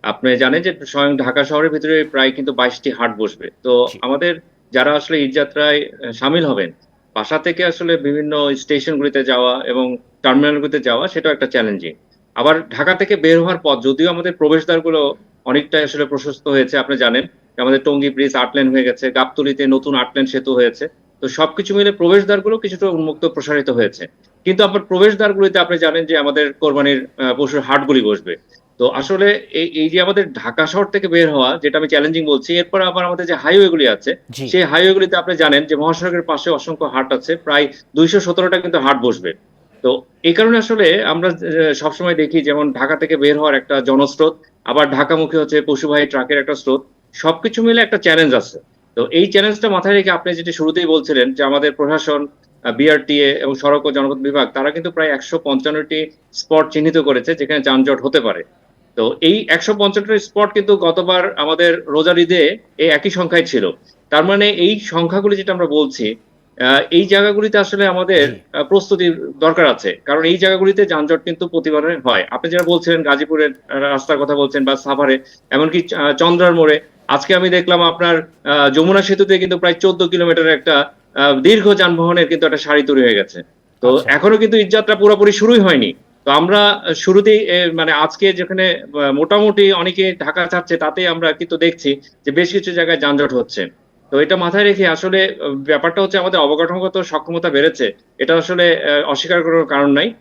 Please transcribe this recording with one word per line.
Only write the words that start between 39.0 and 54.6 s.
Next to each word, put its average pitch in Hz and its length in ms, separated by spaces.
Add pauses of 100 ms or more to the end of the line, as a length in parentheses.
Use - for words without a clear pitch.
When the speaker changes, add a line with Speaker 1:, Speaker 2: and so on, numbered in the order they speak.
Speaker 1:
বসবে। 90 320 (500)
তো 127 200 (200)
এই 165 100
কারণে 226 260
আসলে 214 460
আমরা, 170 240
আহ, 165 440
সবসময় 156 420
দেখি 156 280
যেমন 147 300
ঢাকা 139 240
থেকে 156 200
বের 143 220
হওয়ার 151 160
একটা 135 260
জনস্রোত, 135 560 (280)
আবার 143 260
ঢাকামুখী 156 460
হচ্ছে 151 240
পশুবাহী 147 460
ট্রাকের 135 320
একটা 139 160
স্রোত, 135 280 (300)
সবকিছু - 500
মিলে 233 200
একটা 226 140
চ্যালেঞ্জ 160 380
আছে। 101 240 (360)
তো 117 160
এই 175 160
চ্যালেঞ্জটা 208 420
মাথায় 190 260
রেখে 190 160
আপনি 175 220
যেটি 170 200
শুরুতেই 160 340
বলছিলেন 139 480
যে 143 100
আমাদের 143 280
প্রশাসন, 147 540 (380)
আহ, 120 80
বিআরটিএ 143 640
এবং 135 200
সড়ক 143 320
ও 143 60
জনপথ 135 240
বিভাগ, 139 380
তারা 139 160